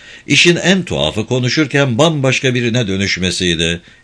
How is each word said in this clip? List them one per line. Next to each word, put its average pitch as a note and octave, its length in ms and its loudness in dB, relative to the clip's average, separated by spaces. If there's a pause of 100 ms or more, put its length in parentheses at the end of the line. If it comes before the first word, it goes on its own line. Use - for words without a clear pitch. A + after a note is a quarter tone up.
(260)
İşin E3 300 4
en F3 260 2
tuhafı D#2 440 -2
konuşurken C3 720 0
bambaşka C3+ 560 0
birine A#2+ 340 -2
dönüşmesiydi. F2 920 -2 (240)